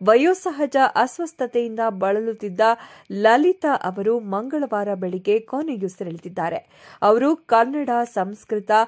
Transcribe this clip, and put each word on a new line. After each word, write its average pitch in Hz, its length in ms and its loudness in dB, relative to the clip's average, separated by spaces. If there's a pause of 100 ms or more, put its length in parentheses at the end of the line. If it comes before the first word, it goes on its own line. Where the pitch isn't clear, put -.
ವಯೋಸಹಜ 285 720 2 (180)
ಅಸ್ವಸ್ಥತೆಯಿಂದ 240 960 -2
ಬಳಲುತ್ತಿದ್ದ 208 720 -2 (520)
ಲಲಿತಾ 277 600 4
ಅವರು 202 460 -2
ಮಂಗಳವಾರ 208 760 -4
ಬೆಳಿಗ್ಗೆ 185 460 -2
ಕೊನೆಯುಸಿರೆಳೆದಿದ್ದಾರೆ. 185 1160 -6 (440)
ಅವರು 240 340 4
ಕನ್ನಡ, 254 540 0 (140)
ಸಂಸ್ಕೃತ, 208 680 -6 (160)